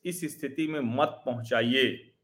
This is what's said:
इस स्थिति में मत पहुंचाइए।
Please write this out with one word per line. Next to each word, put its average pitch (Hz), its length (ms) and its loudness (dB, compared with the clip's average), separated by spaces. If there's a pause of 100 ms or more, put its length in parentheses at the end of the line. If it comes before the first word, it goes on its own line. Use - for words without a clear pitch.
इस 170 340 -6
स्थिति 156 280 -4
में 156 120 -2
मत 131 280 2
पहुंचाइए। 120 1040 0 (100)